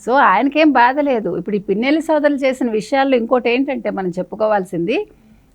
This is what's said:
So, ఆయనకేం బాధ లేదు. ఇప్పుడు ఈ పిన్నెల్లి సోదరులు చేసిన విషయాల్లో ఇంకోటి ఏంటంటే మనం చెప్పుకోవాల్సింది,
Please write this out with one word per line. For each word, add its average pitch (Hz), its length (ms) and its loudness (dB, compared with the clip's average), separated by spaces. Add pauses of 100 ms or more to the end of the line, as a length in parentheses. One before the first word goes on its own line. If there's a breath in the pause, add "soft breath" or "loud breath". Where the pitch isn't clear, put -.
So, 226 60 0
ఆయనకేం 269 580 4
బాధ 254 280 4
లేదు. 233 380 -2
ఇప్పుడు 196 180 -6
ఈ 208 40 0
పిన్నెల్లి 240 420 -2
సోదరులు 294 360 0
చేసిన 262 340 -2
విషయాల్లో 269 460 0
ఇంకోటి 240 320 0
ఏంటంటే 254 400 -2
మనం 190 200 -4
చెప్పుకోవాల్సింది, 196 1000 -2 (480 soft breath)